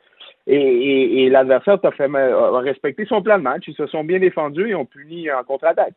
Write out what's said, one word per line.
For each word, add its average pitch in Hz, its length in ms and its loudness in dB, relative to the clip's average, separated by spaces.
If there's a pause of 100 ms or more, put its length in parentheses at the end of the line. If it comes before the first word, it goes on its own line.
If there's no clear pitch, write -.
(480)
et, 135 100 4
et, 131 680 2
et 131 60 4
l'adversaire 135 500 2
t'a 156 120 0
fait 143 160 -4
ma-, 135 260 0
a 113 260 2
respecté 143 460 -6
son 214 160 -2
plan 208 160 2
de 170 60 -2
match. 139 240 -4
Ils 156 80 -14
se 147 120 -8
sont 156 160 -6
bien 180 160 -2
défendus 175 500 -2
et 202 60 -4
ont 147 100 -6
puni 156 440 -14
en 131 140 -4
contre-attaque. 160 540 -2